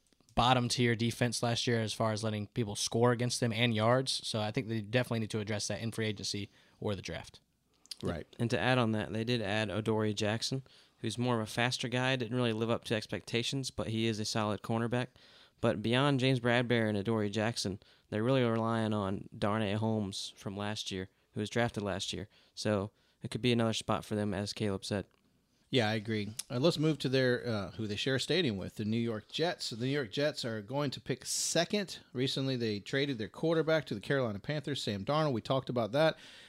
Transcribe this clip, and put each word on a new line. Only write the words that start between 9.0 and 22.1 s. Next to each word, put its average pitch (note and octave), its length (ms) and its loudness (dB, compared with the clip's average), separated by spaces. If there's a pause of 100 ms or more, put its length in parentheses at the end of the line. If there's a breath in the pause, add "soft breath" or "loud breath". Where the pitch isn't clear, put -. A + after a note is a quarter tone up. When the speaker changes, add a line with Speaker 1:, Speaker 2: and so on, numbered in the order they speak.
Speaker 3:
they A2 120 -2
did A#2+ 160 0
add G#2+ 280 -2
Adoree G#2+ 440 0
Jackson, A2+ 500 -2 (360 soft breath)
who's A2 180 -6
more B2 180 0
of A2+ 60 0
a G#2+ 100 -2
faster B2 380 -2
guy, B2+ 260 0
didn't B2 220 -2
really A#2+ 160 2
live A2+ 160 0
up A#2 160 0
to A#2 100 0
expectations, A#2 760 -2
but - 200 -6
he A2+ 180 0
is A2 120 0
a G#2+ 60 -2
solid G#2+ 360 0
cornerback. A#2+ 460 0 (540 loud breath)
But A2+ 220 2
beyond B2+ 380 4
James C3 180 4
Bradbury A#2+ 480 4
and G#2+ 100 2
Adoree G#2+ 320 2
Jackson, G#2+ 500 -2 (300 soft breath)
they're G#2+ 140 0
really C3 200 4
relying A2+ 500 2
on G2+ 340 -2 (100)
Darnay G#2+ 360 2
Holmes G#2+ 640 0
from G2 180 -8
last G#2 340 -4
year, F#2+ 200 -4 (240)
who G#2+ 80 -4
was G#2 80 -4
drafted A#2 340 0
last G2 300 -4